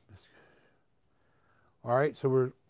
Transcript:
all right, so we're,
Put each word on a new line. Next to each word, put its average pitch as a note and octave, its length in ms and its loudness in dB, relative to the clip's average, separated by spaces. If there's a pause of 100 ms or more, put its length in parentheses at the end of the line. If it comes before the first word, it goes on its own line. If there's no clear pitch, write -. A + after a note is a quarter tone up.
(1800)
all A#2+ 120 0
right, C#3+ 220 0
so C#3 120 -2
we're, C3 220 0 (180)